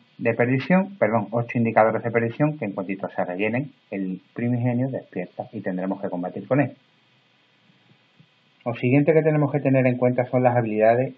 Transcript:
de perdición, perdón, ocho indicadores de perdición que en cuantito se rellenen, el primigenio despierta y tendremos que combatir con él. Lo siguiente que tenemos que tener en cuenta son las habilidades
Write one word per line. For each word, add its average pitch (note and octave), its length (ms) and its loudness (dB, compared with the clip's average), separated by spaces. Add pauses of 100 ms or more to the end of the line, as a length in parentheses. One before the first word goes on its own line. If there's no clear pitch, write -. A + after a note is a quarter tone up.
(180)
de A#2 160 -2
perdición, C3 640 0
perdón, G#2+ 340 0
ocho A#2+ 260 -4
indicadores A2 460 2
de A#2 80 -4
perdición A#2 460 0
que A#2 80 -6
en G2 60 -6
cuantito F#2+ 380 -6
se - 140 -4
rellenen, G#2+ 480 -4 (200)
el F#2 300 -6 (120)
primigenio A#2+ 560 0
despierta G2+ 640 -10
y G#2+ 80 -10
tendremos F#2+ 400 -6
que G2 80 -6
combatir F2+ 380 -8
con C3+ 120 2
él. C3 120 0 (1900)
Lo A#2+ 100 -4
siguiente D3 380 4
que D#3 80 6
tenemos D3+ 300 2
que D3 80 0
tener C3+ 280 2
en B2 100 2
cuenta B2 280 2
son B2+ 180 0
las A#2+ 120 4
habilidades A2+ 640 2